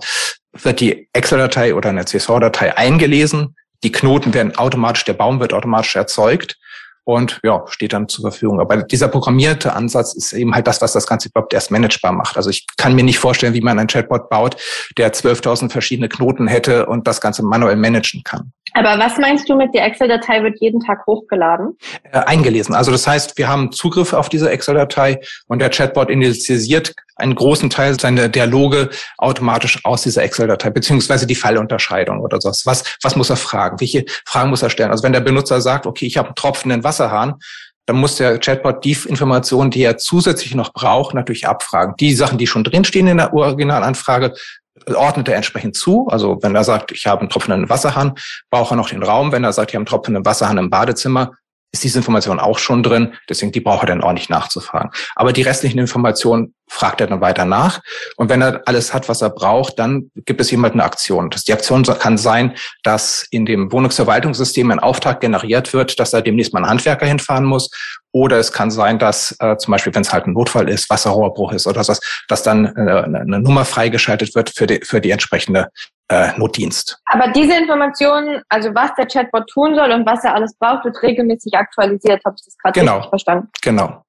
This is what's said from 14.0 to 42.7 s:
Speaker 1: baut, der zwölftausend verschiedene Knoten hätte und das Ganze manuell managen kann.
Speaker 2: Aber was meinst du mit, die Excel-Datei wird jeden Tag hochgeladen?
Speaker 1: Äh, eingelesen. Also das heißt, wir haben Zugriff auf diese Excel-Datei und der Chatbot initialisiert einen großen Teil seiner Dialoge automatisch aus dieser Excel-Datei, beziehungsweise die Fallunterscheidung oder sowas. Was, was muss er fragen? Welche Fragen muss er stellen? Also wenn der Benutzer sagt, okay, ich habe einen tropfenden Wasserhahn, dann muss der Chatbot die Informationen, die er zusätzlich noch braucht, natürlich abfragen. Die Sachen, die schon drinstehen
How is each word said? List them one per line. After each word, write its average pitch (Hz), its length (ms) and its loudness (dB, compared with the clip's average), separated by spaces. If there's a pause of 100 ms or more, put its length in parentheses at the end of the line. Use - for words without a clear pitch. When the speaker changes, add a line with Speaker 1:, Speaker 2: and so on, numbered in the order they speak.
Speaker 1:
baut, 117 280 0 (420)
der 113 140 2
zwölftausend 120 600 0
verschiedene 117 360 -2
Knoten 127 400 0
hätte 120 380 2
und 113 200 -2
das 113 140 0
Ganze 110 240 -2
manuell 107 320 2
managen 113 480 0
kann. - 280 -12 (220)
Speaker 2:
Aber 214 240 2
was 240 200 0
meinst 285 300 2
du 277 80 4
mit, 262 180 2
die 226 40 2
Excel-Datei 226 640 2
wird 214 160 -2
jeden 226 200 2
Tag 208 260 -4
hochgeladen? 196 680 0 (280)
Speaker 1:
Äh, - 140 -4
eingelesen. 113 560 2
Also 123 180 2
das 127 140 0
heißt, 143 300 0
wir 131 120 0
haben 135 240 0
Zugriff 175 400 0
auf - 160 0
diese 156 220 0
Excel-Datei 139 720 2 (280)
und 120 120 -2
der 135 100 0
Chatbot 135 380 0
initialisiert 127 840 0 (220)
einen 127 180 -2
großen 139 340 2
Teil 139 300 0
seiner 123 300 2
Dialoge 135 600 2 (300)
automatisch 120 680 0
aus 117 180 0
dieser 117 200 0
Excel-Datei, 107 480 0
beziehungsweise 131 560 2
die 123 80 -2
Fallunterscheidung 104 840 0
oder 98 200 -4
sowas. 98 240 -4
Was, - 380 -2
was 131 140 0
muss 127 120 2
er 127 80 0
fragen? 95 440 -4
Welche 131 240 0 (200)
Fragen 131 260 0
muss 131 120 0
er 117 80 2
stellen? 107 220 0
Also 110 100 0
wenn 131 100 2
der 127 80 4
Benutzer 135 400 2
sagt, 127 240 0
okay, 117 220 -6
ich 120 100 -6
habe - 120 0
einen - 80 -16
tropfenden 131 480 -2
Wasserhahn, 131 500 0 (520)
dann 123 100 0
muss 135 200 2
der 120 220 2
Chatbot 135 460 -2
die 143 120 0 (100)
Informationen, 131 640 2
die 127 100 0
er 117 160 2
zusätzlich 170 560 0
noch 123 180 -4
braucht, 123 400 0
natürlich 120 360 -4
abfragen. 95 500 -2
Die 143 160 4
Sachen, 123 240 2
die 117 80 0
schon 113 160 0
drinstehen 185 460 2